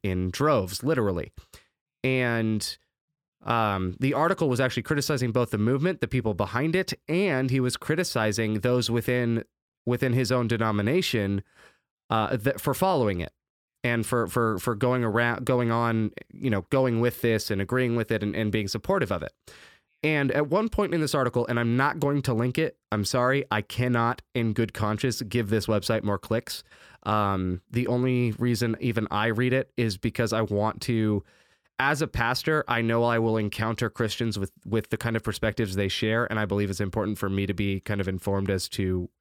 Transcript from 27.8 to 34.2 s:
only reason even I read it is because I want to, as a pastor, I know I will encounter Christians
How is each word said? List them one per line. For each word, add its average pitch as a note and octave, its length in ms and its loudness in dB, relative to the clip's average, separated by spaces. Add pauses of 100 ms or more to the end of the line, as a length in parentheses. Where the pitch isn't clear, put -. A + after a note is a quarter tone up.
only B2 460 2
reason A#2 480 0
even A#2 280 0
I G#2 180 0
read A#2+ 260 2
it C3 240 -2
is A2 200 0
because A2+ 360 -2
I A2 80 2
want G#2 400 0
to, G#2+ 420 0 (560)
as C#3 220 2
a D#3+ 60 -2
pastor, B2+ 600 0
I A#2 140 0
know A#2 220 2
I A#2 160 2
will A2+ 180 2
encounter A2 520 -2
Christians A2+ 480 -2